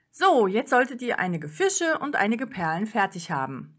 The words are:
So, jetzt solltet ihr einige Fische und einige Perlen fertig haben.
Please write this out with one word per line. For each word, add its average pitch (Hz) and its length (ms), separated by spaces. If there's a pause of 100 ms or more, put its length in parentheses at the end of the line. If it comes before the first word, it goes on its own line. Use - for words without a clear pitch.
(100)
So, 311 360
jetzt 196 240
solltet 254 300
ihr 240 180
einige 170 300
Fische 339 520
und 294 160
einige 226 300
Perlen 175 400
fertig 196 440
haben. 135 480